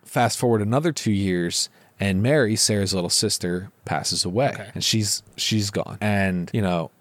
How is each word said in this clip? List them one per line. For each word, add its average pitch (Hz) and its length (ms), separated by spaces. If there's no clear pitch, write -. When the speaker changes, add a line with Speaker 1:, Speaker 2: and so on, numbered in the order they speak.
Speaker 1:
fast 120 360
forward 117 220
another 135 300
two - 200
years, 90 580
and 98 240
Mary, 123 320
Sarah's 101 380
little 87 160
sister, 92 600
passes - 400
away. 110 280
Speaker 2:
Okay. 104 200
Speaker 1:
And - 100
she's, 107 380
she's 107 320
gone. - 320
And, 98 520
you 113 80
know 87 280